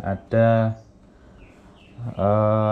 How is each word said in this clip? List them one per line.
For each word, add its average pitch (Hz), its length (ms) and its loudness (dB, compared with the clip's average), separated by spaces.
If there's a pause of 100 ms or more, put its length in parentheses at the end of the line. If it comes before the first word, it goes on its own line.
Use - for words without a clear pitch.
ada, 113 720 0 (1400)
eh, 107 600 0